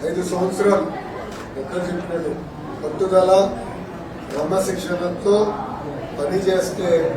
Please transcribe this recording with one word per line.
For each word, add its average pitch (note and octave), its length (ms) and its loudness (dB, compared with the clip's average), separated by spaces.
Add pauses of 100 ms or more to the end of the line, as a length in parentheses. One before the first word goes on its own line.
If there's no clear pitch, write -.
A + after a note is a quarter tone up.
ఐదు F3 160 -2 (100)
సంవత్సరాలు F#3 560 2 (720)
ఎక్కడ E3+ 280 -4
చెప్పినట్టు E3 440 -4 (500)
పట్టుదల, F#3 500 4 (1000)
క్రమశిక్షణతో F3+ 1040 0 (840)
పని D3 200 0 (100)
చేస్తే F#3 400 2 (300)